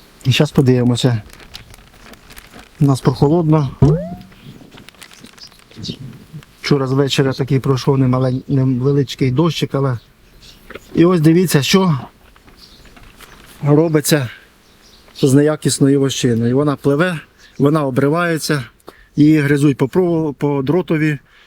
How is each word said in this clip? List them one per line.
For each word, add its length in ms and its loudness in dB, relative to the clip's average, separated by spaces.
І 80 2
щас 180 2
подивимося. 720 2
У 40 2
нас 160 0
прохолодно. 720 0
Вчора 240 0
з 60 -4
вечора 400 0
такий 280 -2
пройшов 380 -2
немалень-, 500 0
невеличкий 800 0
дощик, 440 -2
але. 240 -2
І 100 4
ось 160 2
дивіться, 420 2
що 360 0
робиться 640 0
з 120 4
неякісною 640 2
вощиною. 560 -2
Вона 200 -2
пливе, 440 -2
вона 260 0
обривається, 800 -2
її 220 4
гризуть 380 2
по 120 -2
прово-, 440 -2
по 300 -4
дротові. 560 -2